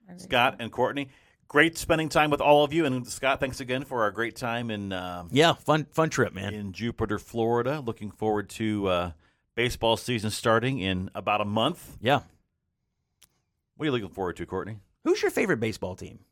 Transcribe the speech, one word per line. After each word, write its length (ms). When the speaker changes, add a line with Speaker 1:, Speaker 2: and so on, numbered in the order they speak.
Speaker 1:
I 40
agree 20
with 80
Speaker 2:
Scott 360
Speaker 1:
that. 40
Speaker 2:
and 100
Courtney, 360
great 300
spending 300
time 220
with 100
all 240
of 80
you. 120
And 220
Scott, 340
thanks 200
again 240
for 180
our 80
great 260
time 340
in, 220
uh, 380
Speaker 3:
Yeah, 240
fun, 380
fun 180
trip, 240
man. 200
Speaker 2:
in 180
Jupiter, 460
Florida. 680
Looking 260
forward 400
to, 380
uh, 220
baseball 420
season 340
starting 500
in 340
about 260
a 60
month. 540
Speaker 3:
Yeah. 200
Speaker 2:
What 80
are 20
you 60
looking 180
forward 260
to, 100
Courtney? 320
Speaker 3:
Who's 180
your 80
favorite 300
baseball 360
team? 240